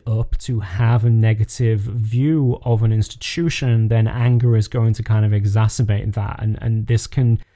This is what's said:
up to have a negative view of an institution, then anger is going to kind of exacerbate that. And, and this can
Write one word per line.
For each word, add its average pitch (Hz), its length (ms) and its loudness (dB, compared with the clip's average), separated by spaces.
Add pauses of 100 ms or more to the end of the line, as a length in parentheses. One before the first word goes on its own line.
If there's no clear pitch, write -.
up 113 320 -2
to 117 220 -6
have 113 440 0
a 117 60 4
negative 110 720 2
view 120 800 0
of 113 200 0
an 113 100 2
institution, 117 960 -2
then 113 180 2
anger 120 500 2
is 107 120 0
going 113 260 0
to - 80 -6
kind 107 240 2
of 104 60 0
exacerbate 104 840 0
that. 101 260 -6
And, 110 220 -2
and 110 240 -2
this 117 200 0
can 117 320 2 (180)